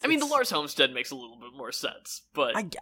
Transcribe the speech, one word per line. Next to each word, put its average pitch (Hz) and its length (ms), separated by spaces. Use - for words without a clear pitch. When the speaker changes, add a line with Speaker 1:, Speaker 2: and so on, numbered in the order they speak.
Speaker 1:
I 262 40
mean, 320 120
the 294 60
Speaker 2:
it's 294 80
Speaker 1:
Lars 254 160
Homestead 147 420
makes 127 200
a 139 40
little 120 240
bit 123 160
more 123 160
sense, - 520
but 131 240
Speaker 2:
I, 214 100